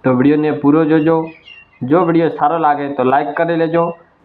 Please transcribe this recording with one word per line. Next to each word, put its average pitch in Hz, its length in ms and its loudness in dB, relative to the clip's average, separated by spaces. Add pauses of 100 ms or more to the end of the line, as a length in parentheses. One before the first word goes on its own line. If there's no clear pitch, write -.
તો 131 100 0
વીડિયોને 147 380 2
પૂરો 147 340 2
જોજો. 160 420 0 (560)
જો 156 200 2
વીડિયો 165 260 2
સારો 160 280 -2
લાગે 143 320 -2
તો 143 140 -4
લાઈક 143 260 0
કરી 170 260 -2
લેજો, 170 420 -2 (280)